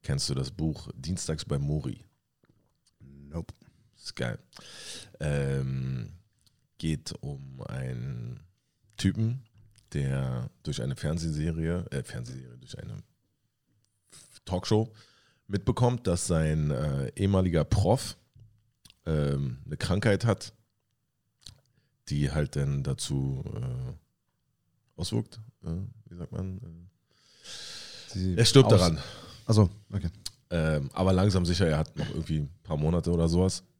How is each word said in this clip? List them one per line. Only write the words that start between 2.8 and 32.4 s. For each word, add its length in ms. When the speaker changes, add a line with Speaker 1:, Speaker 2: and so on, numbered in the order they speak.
Speaker 2:
Nope. 540
Speaker 1:
Ist 200
geil. 220
Ähm, 920
geht 420
um 420
einen 760
Typen, 460
der 580
durch 200
eine 140
Fernsehserie, 920
äh, 120
Fernsehserie, 560
durch 200
eine 240
Talkshow 480
mitbekommt, 600
dass 200
sein, 440
äh, 460
ehemaliger 480
Prof, 520
ähm, 600
eine 100
Krankheit 480
hat, 300
die 220
halt 260
dann 260
dazu, 600
äh, 1400
auswirkt, 400
äh, 60
wie 60
sagt 160
man? 260
Äh, 1500
Speaker 2:
Sie 240
Speaker 1:
er 80
stirbt 280
Speaker 2:
aus- 60
Speaker 1:
daran. 200
Speaker 2:
Ach 80
so, 160
okay. 160
Speaker 1:
Ähm, 420
aber 200
langsam 320
sicher, 220
er 120
hat 180
noch 140
irgendwie 300